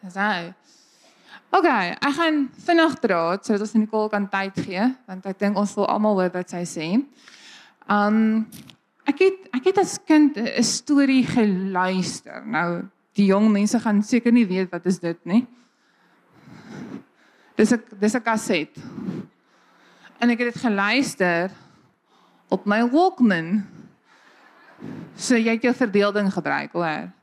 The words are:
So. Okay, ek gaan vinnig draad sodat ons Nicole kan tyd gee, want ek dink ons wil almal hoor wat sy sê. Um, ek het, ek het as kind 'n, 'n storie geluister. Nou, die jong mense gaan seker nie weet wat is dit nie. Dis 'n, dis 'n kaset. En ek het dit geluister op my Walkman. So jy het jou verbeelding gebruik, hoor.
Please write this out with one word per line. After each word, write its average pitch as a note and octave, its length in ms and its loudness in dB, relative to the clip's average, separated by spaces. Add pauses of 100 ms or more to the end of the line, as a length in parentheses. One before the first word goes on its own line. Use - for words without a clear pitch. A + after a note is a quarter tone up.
So. F#3 460 -4 (960)
Okay, B3 480 2
ek C#4+ 160 -2
gaan D#4+ 220 0 (260)
vinnig E4 300 4 (100)
draad F3 400 0
sodat G#3 240 -2
ons G#3+ 80 -10
Nicole G#3+ 380 0
kan G3+ 180 -2
tyd G3 320 -4
gee, F#3+ 220 -4 (260)
want F#3 160 -14
ek F#3+ 160 -8
dink G3+ 160 0
ons G3+ 220 0
wil G3+ 100 0
almal G#3+ 300 2
hoor F3+ 160 2
wat F3+ 180 -8
sy F3 160 -6
sê. D#3+ 200 -6 (1000)
Um, A3 540 2 (680)
ek C#4+ 140 0
het, F#4+ 240 0 (100)
ek F#4 140 0
het G4 100 2
as - 140 -2 (100)
kind D4+ 320 4
'n, A3+ 80 -4
'n - 180 0
storie C4+ 640 2
geluister. F#3 1200 -2
Nou, E3+ 400 -2 (320)
die G3+ 160 4
jong G#3 160 4
mense G#3 320 2
gaan G#3 240 2
seker A#3 260 2
nie A#3 140 6
weet F#3 240 -2
wat F3 160 -8
is F3+ 160 0
dit E3+ 240 -4
nie. A3 220 2 (2000)
Dis A3 160 4
'n, A3+ 80 -2 (160)
dis G#3 160 -2
'n B3 80 -4
kaset. G#3+ 560 -4 (1400)
En A#3+ 80 2
ek A#3 80 0
het A#3+ 160 -4
dit - 80 -12
geluister G3 880 0 (1040)
op F#3+ 160 -4
my A3 240 2
Walkman. G#3 720 2 (1500)
So - 160 -2
jy A3+ 240 2
het A3+ 60 -8
jou A#3+ 100 2
verbeelding G3+ 560 0
gebruik, C#3+ 440 -6
hoor. E3 360 -6 (140)